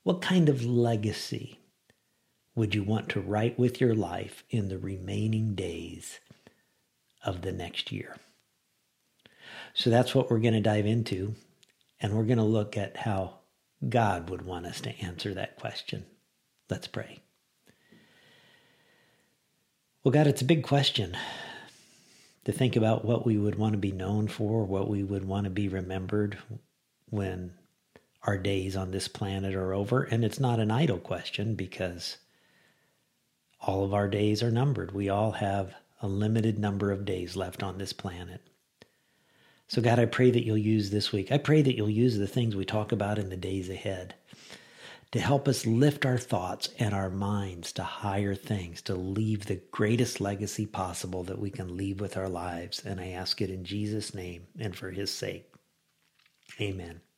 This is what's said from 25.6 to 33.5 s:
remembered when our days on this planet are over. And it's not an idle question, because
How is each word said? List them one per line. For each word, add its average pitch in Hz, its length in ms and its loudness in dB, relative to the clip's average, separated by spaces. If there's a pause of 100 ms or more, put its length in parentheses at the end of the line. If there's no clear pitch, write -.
remembered 95 680 -2 (720)
when 92 420 -4 (720)
our 101 140 2
days 95 360 0
on 92 180 -2
this 95 180 -4
planet 98 440 -4
are 95 200 -2
over. 110 300 2
And 113 200 2
it's 107 160 0
not 120 220 2
an 107 100 2
idle 117 260 2
question, 104 580 -4
because 90 640 -6 (1400)